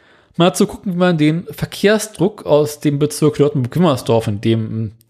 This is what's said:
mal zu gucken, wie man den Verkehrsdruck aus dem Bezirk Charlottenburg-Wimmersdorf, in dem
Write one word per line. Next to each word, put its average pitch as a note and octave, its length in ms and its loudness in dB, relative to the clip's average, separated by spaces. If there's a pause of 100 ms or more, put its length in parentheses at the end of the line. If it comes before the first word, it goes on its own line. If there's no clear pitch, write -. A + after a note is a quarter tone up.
(360)
mal F3 180 2
zu G3+ 120 2
gucken, - 260 -8
wie F3 60 -4
man F3+ 180 2
den D#3 300 0
Verkehrsdruck - 1000 -2
aus D3+ 360 2
dem C#3+ 180 0
Bezirk D3 380 0
Charlottenburg-Wimmersdorf, C#3 920 0
in G#2 120 -6
dem A2 520 -2 (160)